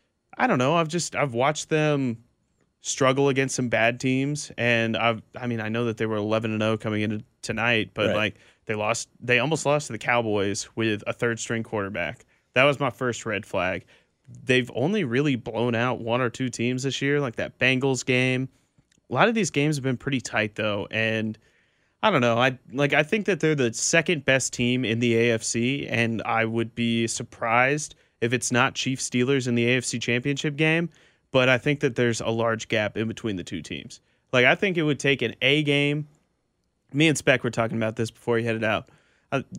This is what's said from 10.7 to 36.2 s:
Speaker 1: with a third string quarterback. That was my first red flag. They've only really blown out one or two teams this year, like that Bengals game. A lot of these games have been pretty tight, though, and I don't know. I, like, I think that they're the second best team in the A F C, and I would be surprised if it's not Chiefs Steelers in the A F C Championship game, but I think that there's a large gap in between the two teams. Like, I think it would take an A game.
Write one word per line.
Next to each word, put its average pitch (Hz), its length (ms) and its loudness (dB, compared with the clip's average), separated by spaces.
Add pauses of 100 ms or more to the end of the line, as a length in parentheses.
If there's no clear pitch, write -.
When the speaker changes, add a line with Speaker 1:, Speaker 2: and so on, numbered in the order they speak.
Speaker 1:
with 110 300 -2
a 113 60 -4
third 117 280 -2
string 113 220 -4
quarterback. 98 640 -6 (300)
That - 100 6
was 143 160 2
my 139 100 0
first 120 340 -4
red 107 220 -4
flag. 92 380 -4 (600)
They've 127 300 2
only 180 300 0
really 135 320 0
blown 113 380 -2
out 117 260 0
one 117 200 -2
or 123 100 0
two 127 180 -4
teams 123 340 -2
this 135 200 -4
year, 143 180 0
like 127 160 -4
that - 220 -8
Bengals 127 460 2
game. 127 440 0 (640)
A - 40 -6
lot 165 140 4
of 233 60 0
these 214 160 0
games 147 260 0
have 135 60 -8
been 127 160 -2
pretty 139 240 -4
tight, 110 320 -4
though, 104 360 -4
and 110 460 -2 (680)
I 214 80 4
don't 151 120 4
know. 117 160 4
I, 127 200 2 (140)
like, 143 220 0
I 147 80 4
think 196 240 0
that 196 140 0
they're 156 140 2
the 123 200 0
second 165 500 0
best 131 300 2
team 123 320 0
in 113 140 0
the 120 180 4
A 117 140 4
F 113 100 -2
C, 123 440 -2
and 117 380 -2
I 113 220 0
would 113 280 -2
be 117 320 0
surprised 123 880 0 (280)
if 117 100 2
it's 123 180 -2
not 127 240 2
Chiefs - 360 -4
Steelers 127 380 2
in 120 60 2
the 120 140 2
A 127 80 4
F 123 80 0
C - 140 -4
Championship 139 580 -2
game, 160 320 2 (420)
but 127 200 6
I 127 80 6
think 143 220 0
that 131 160 0
there's 120 260 2
a - 80 -4
large 113 380 0
gap 107 280 0
in 110 100 -2
between 107 300 -6
the 85 80 -6
two 85 160 -8
teams. - 400 -14 (320)
Like, 123 140 6
I 143 80 6
think 180 240 -2
it 165 60 2
would 147 160 0
take 139 200 0
an 113 220 -2
A 143 200 4
game. 143 440 0 (880)